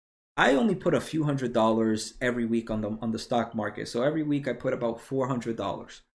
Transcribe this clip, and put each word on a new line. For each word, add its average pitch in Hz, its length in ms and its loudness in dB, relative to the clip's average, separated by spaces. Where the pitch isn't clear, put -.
I 220 180 6
only 226 200 4
put 165 200 0
a 123 60 4
few 151 240 -2
hundred 135 280 0
dollars 110 680 2
every 120 260 0
week 113 240 0
on 107 100 -2
the, 107 220 -4
on 117 100 -2
the 110 60 -2
stock 113 360 -2
market. 107 340 -4
So 120 140 -2
every 156 200 2
week 147 260 0
I 123 60 2
put 127 180 -4
about 117 280 -2
four 131 280 -2
hundred 117 280 -2
dollars. - 460 -6